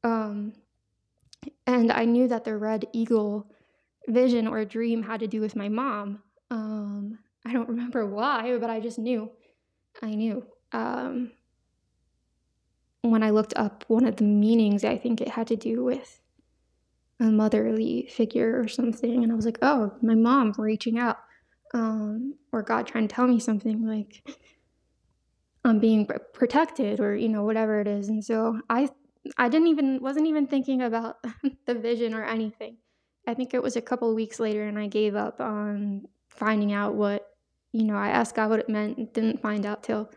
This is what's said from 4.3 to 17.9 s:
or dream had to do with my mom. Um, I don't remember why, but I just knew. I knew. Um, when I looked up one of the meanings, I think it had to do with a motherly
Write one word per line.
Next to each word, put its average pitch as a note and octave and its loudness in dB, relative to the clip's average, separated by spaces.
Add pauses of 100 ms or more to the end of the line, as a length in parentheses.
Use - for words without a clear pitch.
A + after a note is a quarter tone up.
or A3 -2
dream A3+ -2
had A3 -6
to A3 -4
do G#3+ -2
with G#3+ -4
my G#3 -4
mom. G#3 -4 (260)
Um, G#3+ -6 (260)
I A#3 -6
don't A#3+ -2
remember A#3+ -2
why, A#3 -2
but A#3 -4
I A3+ -4
just A3+ -6
knew. A3+ -2 (720)
I G#3+ -6
knew. A3 -2 (260)
Um, B3 -4 (1700)
when A3+ 4
I G#3+ 2
looked G#3+ 2
up - -2
one A#3 4
of A3 0
the A3+ 2
meanings, G#3 4
I G#3+ 0
think A#3+ -2
it B3 -4
had A3+ -4
to A#3 0
do A3+ -2
with B3+ -4 (1000)
a A#3 4
motherly A3 2